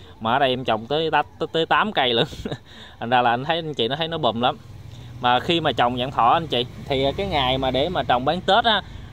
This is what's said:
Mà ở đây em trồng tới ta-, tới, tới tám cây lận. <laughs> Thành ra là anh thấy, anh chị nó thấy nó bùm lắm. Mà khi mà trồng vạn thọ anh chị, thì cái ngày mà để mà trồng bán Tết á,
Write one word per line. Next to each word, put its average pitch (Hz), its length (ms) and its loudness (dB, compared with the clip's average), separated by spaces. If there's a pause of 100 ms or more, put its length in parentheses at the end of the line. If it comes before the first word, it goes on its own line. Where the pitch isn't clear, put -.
(200)
Mà 113 140 0
ở 135 60 4
đây 135 100 4
em 127 160 -2
trồng 113 200 0
tới 156 260 -2
ta-, 147 120 2 (160)
tới, 160 120 -4
tới 165 140 0
tám 170 260 2
cây 127 220 2
lận. 120 120 2 (200)
<laughs> - 540 -14
Thành 117 100 -6
ra 123 120 6
là 120 80 4
anh 120 140 0
thấy, 165 140 -2
anh 160 160 -6
chị 117 140 0
nó 131 80 -2
thấy 160 120 -2
nó 165 100 -6
bùm 117 240 0
lắm. 135 160 2 (640)
Mà 123 180 4
khi 170 200 0
mà 156 120 0
trồng 127 240 2
vạn 127 160 -4
thọ 123 220 4
anh 165 140 0
chị, 123 180 0 (200)
thì 135 200 0 (120)
cái 196 100 -2
ngày 131 300 0
mà 131 140 0
để 135 180 0
mà 165 140 -2
trồng 127 220 0
bán 170 160 0
Tết 220 240 4
á, 214 160 2 (320)